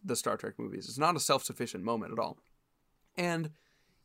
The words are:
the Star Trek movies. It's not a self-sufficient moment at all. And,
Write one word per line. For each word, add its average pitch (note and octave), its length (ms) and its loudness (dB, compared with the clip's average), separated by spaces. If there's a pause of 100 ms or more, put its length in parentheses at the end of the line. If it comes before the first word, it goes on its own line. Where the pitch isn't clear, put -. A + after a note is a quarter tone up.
the C3 120 0
Star A2+ 200 0
Trek G#2+ 220 -4
movies. G2 300 -6
It's A2+ 100 -6
not D#3+ 180 6
a C#3 40 -2
self-sufficient B2 640 0
moment A2 280 0
at A2+ 60 -2
all. - 200 0 (800)
And, E3 340 0 (540)